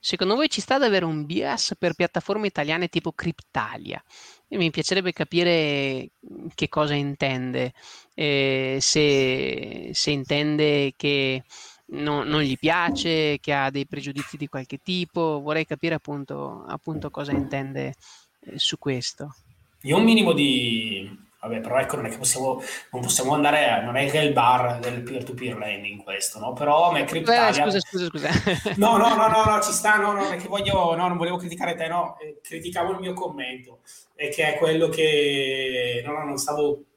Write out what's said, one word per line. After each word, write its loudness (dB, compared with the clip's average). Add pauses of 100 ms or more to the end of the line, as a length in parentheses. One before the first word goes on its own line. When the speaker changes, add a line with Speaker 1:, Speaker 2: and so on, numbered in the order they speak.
Speaker 1:
"Secondo 0
voi 2
ci -2
sta 0
ad 2
avere 4
un -2
bias -2
per 0
piattaforme -2
italiane -2
tipo -4
Cryptalia?" -6 (460)
E -6
mi 2
piacerebbe -2
capire, 0 (240)
mm, -14
che -4
cosa 0
intende, -2 (400)
eh, 0
se, 2
se -2
intende 2
che 0 (460)
no-, -2
non 2
gli 0
piace, 0
che -4
ha 2
dei -4
pregiudizi -10
di -6
qualche -10
tipo. -2
Vorrei -2
capire -2
appunto, -8
appunto -8
cosa -6
intende, -4 (480)
eh, -14
su -2
questo. -6 (480)
Speaker 2:
Io 2
un 6
minimo 6
di, 0 (160)
vabbè, -6
però 0
ecco, -2
non -6
è -6
che -12
possiamo, -2 (300)
non -6
possiamo 2
andare 4
a, 2
non -2
è 0
che 2
è 4
il 4
bar 4
del -6
peer-to-peer -8
lending -8
questo, -6
no? -6
Però 4
a 4
me 0
Speaker 1:
Eh, 0
Speaker 2:
Cryptalia 4
Speaker 1:
scusa, 2
scusa, -4
scusa. -4 (260)
<laughs> -4
Speaker 2:
No, 6
no, 6
no, 4
no, 4
no, 4
ci 0
sta, 4
no, 2
no, -2
non -2
è -6
che -10
voglio, 2
no, 0
non 0
volevo -2
criticare -6
te, -4
no, -4
eh, -16
criticavo -4
il -4
mio -6
commento, -10 (340)
e -6
che 0
è -4
quello 4
che, 0
no, -6
no, -6
non -6
stavo 0 (140)